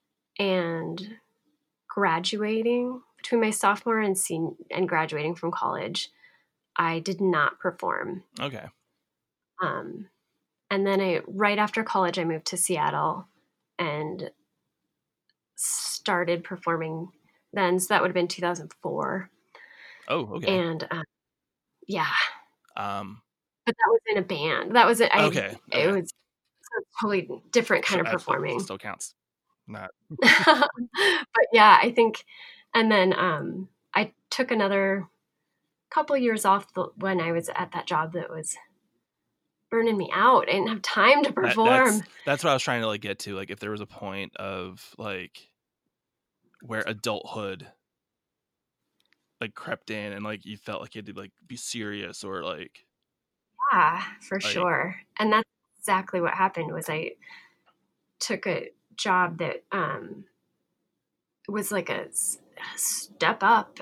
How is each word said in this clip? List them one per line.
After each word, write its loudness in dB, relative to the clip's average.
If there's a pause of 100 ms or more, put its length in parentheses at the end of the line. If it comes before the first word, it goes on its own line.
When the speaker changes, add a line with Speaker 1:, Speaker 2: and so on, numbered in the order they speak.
(380)
Speaker 1:
and -2 (720)
graduating, 0 (160)
between 0
my 2
sophomore 2
and 2
sen-, -4 (140)
and 0
graduating -2
from -4
college, -4 (680)
I 0
did -4
not 2
perform. -4 (180)
Speaker 2:
Okay. -8 (960)
Speaker 1:
Um, -6 (640)
and 2
then 4
I, 2
right 0
after 0
college, 0
I 0
moved -4
to -8
Seattle -2 (520)
and -6 (1300)
started -2
performing -4 (440)
then. 2
So 0
that 4
would 2
have -4
been 0
two -8
thousand -4
four. -4 (760)
Speaker 2:
Oh, -4
okay. 0
Speaker 1:
And, -2
um, -8 (840)
yeah. -2 (680)
Speaker 2:
Um, -8 (440)
Speaker 1:
But 2
that 4
was 6
in 0
a 2
band. 0
That 8
was 4
a, 4
I, 6
Speaker 2:
Okay, 0 (160)
Speaker 1:
it 2
Speaker 2:
okay. 2
Speaker 1:
was, -2 (520)
so -8
it's -12 (100)
totally -2
different 2
kind 2
Speaker 2:
Sure, 0
Speaker 1:
of -2
Speaker 2:
absolutely. -2
Speaker 1:
performing. -2
Speaker 2:
Still -8
counts. -12 (520)
Not -12 (200)
Speaker 1:
<laughs> -6 (1120)
But 4
yeah, 10
I 2
think, 2 (500)
and 4
then, 6
um, -2 (260)
I 0 (180)
took -2
another 0 (840)
couple 0
years 0
off 2
the, -4
when -2
I 0
was -2
at -6
that -6
job -2
that -8
was -10 (1120)
burning 2
me -2
out. 6
I 2
didn't 0
have -6
time 6
to 0
Speaker 2:
That, 2
that's, 6
Speaker 1:
perform. - (220)
Speaker 2:
that's 0
what 4
I 6
was 0
trying 0
to, 0
like, -4
get -6
to, -8
like, -8
if -10
there -6
was -6
a -10
point -10
of, -10
like, -10 (1120)
where -6
adulthood, -6 (1700)
like, -10
crept -8
in -8
and, -10
like, -8
you -14
felt -10
like -16
you -14
had -16
to, -14
like, -14 (140)
be -14
serious -8
or, -8
like -10 (840)
Speaker 1:
Yeah, 2 (180)
for -8
Speaker 2:
like -4
Speaker 1:
sure. -2 (220)
And 2
that's 2 (300)
exactly -2
what 0
happened -2
was -8
I -4 (1080)
took -4
a -2 (260)
job 2
that, -4
um, -4 (1200)
was, -4
like, -2
a -6
s-, -4 (360)
a -18
step -2
up, 2